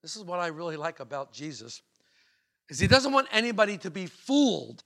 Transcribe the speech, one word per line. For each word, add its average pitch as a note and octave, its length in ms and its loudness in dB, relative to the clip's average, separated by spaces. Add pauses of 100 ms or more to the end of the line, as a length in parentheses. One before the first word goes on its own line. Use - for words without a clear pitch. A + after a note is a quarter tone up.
This D#3+ 160 -14
is G#3+ 80 -16
what F3 160 -4
I F3 60 -2
really D#3+ 320 -6
like D#3 220 -6
about C#3 340 -10
Jesus, A#2+ 480 -14 (880)
is C#3 80 -8
he F#3 80 2
doesn't C4+ 260 6
want C4+ 180 4
anybody G#3+ 480 2
to F#3 120 -10
be F#3 160 -8
fooled B3 800 0